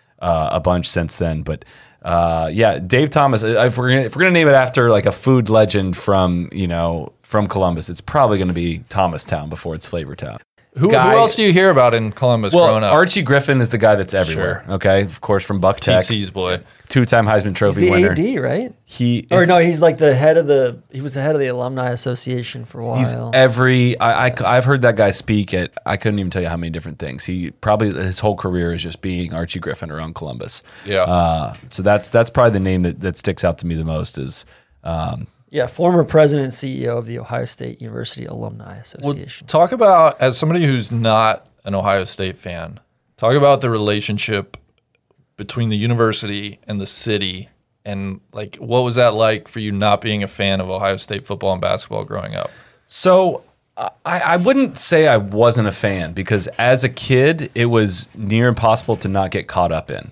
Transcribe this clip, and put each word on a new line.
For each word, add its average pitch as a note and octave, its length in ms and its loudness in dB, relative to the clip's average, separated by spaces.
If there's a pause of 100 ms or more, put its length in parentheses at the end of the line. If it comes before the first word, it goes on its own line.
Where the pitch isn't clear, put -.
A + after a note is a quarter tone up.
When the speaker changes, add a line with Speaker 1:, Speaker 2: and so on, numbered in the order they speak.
(200)
Speaker 1:
uh, E2 320 -2
a F2+ 80 -2
bunch F2+ 280 -2
since E2 280 -4
then. D#2+ 260 -4
But, - 220 -8 (380)
uh, E2 500 0
yeah, G2+ 260 2
Dave B2 320 0
Thomas, C3+ 320 2
uh, A2 60 -2 (180)
if A#2+ 100 -2
we're B2+ 140 0
gonna, C3+ 120 2
if A#2 120 -6
we're D3 80 0
gonna F#3 100 4
name E3 160 4
it C#3+ 60 6
after, B2+ 380 4
like, G2+ 140 4
a G2+ 60 0
food B2+ 380 2
legend G2 460 2
from, F2+ 560 0
you F#2 160 -4
know, E2+ 440 -4 (100)
from G#2 260 -2
Columbus, F2 420 -2
it's F2 100 -10
probably A#2 380 2
gonna F#2 140 -2
be E2+ 360 -4
Thomastown D#2+ 640 -4
before D#2+ 240 -10
it's - 160 -12
Flavortown. C#2+ 480 -10 (360)
Speaker 2:
Who, D3 140 2
who - 20 4
Speaker 1:
Guy C3 240 6
Speaker 2:
else A3+ 220 4
do A3 60 0
you G3 120 6
hear F#3+ 160 6
about B2 240 6
in A2 180 0
Columbus A#2 400 0
Speaker 1:
Well, E3+ 140 6
Speaker 2:
growing A2 180 4
up? G2+ 80 4
Speaker 1:
Archie F3+ 300 2
Griffin C#3 400 2
is A#2 80 0
the A#2+ 80 -2
guy G#2+ 160 6
that's G2 180 -2
everywhere, F2+ 540 -2
Speaker 2:
Sure. F#2+ 80 -6
Speaker 1:
okay? G2 300 2
Of F2 180 -12
course, G2 200 0
from - 160 -4
Buck F#2+ 220 2
Tech. F#2 200 4
Speaker 2:
T F#2 40 2
C's G#2 260 -4
boy. F2+ 300 -4 (300)
Speaker 1:
Two-time A#2+ 360 4
Heisman G#2+ 280 2
Trophy G2+ 260 0
Speaker 3:
He's F3+ 80 4
the - 40 2
Speaker 1:
winner. - 200 4
Speaker 3:
A - 20 -2
D, G#3 240 -2
right? D3 360 -4 (100)
Speaker 1:
He A#2+ 460 -2
Speaker 3:
Or F3+ 100 4
Speaker 1:
is E3+ 80 4
Speaker 3:
no, F3+ 80 6
he's, E3+ 240 4
like, D#3+ 160 4
the D3 180 4
head D#3 220 4
of E3 100 2
the, C3+ 300 2 (160)
he C3 80 -10
was C3+ 140 -8
the C#3 80 -4
head D#3 120 0
of D3 60 0
the C3+ 60 0
alumni B2+ 460 -4
association B2 720 -8
for - 160 -16
a - 40 -8
while. A#2+ 120 -4
Speaker 1:
He's A#2+ 160 0 (180)
every, B2+ 680 4
I, A#2 280 2
I, B2 80 0 (100)
I've B2 220 2
heard C3+ 160 2
that A#2 140 4
guy G2+ 160 4
speak G#2 420 -2
at, F2+ 160 -4 (160)
I G2+ 100 -2
couldn't G#2 220 -2
even F#2+ 100 -4
tell F#2 140 -4
you E2+ 60 -4
how E2+ 100 -4
many E2+ 100 -6
different D#2+ 300 -10
things. C2+ 260 -10
He F2+ 280 -8
probably, G#2+ 420 0
his F#2 240 -6
whole G#2 180 -2
career F2+ 380 -4
is E2 80 -8
just E2 180 -12
being F2+ 320 -6
Archie E2+ 280 -8
Griffin D#2+ 300 -10
around D#2+ 240 -12
Columbus. - 480 -12 (220)
Speaker 2:
Yeah. F#2+ 200 0
Speaker 1:
Uh, E2 500 0 (160)
so - 120 -8
that's, G#2 280 2
that's A#2 180 2
probably A#2+ 240 4
the G2+ 80 0
name F#2 220 0
that, E2+ 180 -2
that F#2 160 -6
sticks - 300 -4
out E2 140 0
to E2+ 60 -8
me E2 100 -4
the D#2+ 80 -4
most D#2+ 340 -6
is, C2+ 260 -10 (400)
um, D#2+ 420 -6 (240)
Speaker 3:
Yeah, C3+ 160 -2
former E3+ 380 2
president D3 400 4
and C3 100 -8
C C3 280 -8
E B2 60 -2
O A#2+ 100 -2
of A2+ 80 -8
the A#2 120 -10
Ohio B2 280 -8
State B2 340 -12
University A2+ 460 -12
Alumni G#2+ 480 -14
Speaker 2:
Well, G#2+ 60 -18
Speaker 3:
Association. C#3 680 -10
Speaker 2:
talk - 240 4
about, F#3+ 480 6
as B2+ 180 2
somebody E3 280 0
who's B2+ 260 0
not A2 540 2 (180)
an G2 100 -8
Ohio G2 300 0
State F#2+ 320 -8
fan, E2 420 -12 (380)
talk A#2 180 2
about C#3 260 4
the B2 100 -2
relationship G#2 840 -2 (800)
between A2+ 320 -4
the G#2+ 80 -2
university G#2+ 880 -2
and G2+ 140 -8
the F#2+ 60 -8
city. G2+ 640 -6 (360)
And, G2 360 -10 (120)
like, G#2+ 240 -14
what A#2+ 240 -2
was B2 160 -2
that A#2+ 180 4
like A2 340 0
for A#2 120 -12
you G#2 100 -6
not G2+ 300 0
being G#2 220 -4
a F#2+ 60 -6
fan G2 320 -2
of F#2 100 -6
Ohio F#2+ 260 -2
State G2 300 -10
football F#2+ 260 -4
and F2+ 80 -4
basketball F#2+ 440 -4
growing G2 300 -10
up? - 160 -8 (360)
Speaker 1:
So F#3 560 2 (340)
I, - 140 -8 (300)
I E3+ 180 0
wouldn't C4 400 0
say D#3 280 2
I A#2+ 120 4
wasn't G#2+ 500 2
a F#2+ 40 -4
fan F#2 420 -4
because F#2+ 320 -4 (120)
as B2 260 2
a B2 40 0
kid, C3+ 640 0
it A#2 120 0
was G#2 480 0
near A2 340 0
impossible A2+ 500 0
to G2 100 -6
not F#2+ 220 -2
get - 160 -6
caught F2 260 -2
up D#2 180 -6
in. A1+ 220 -12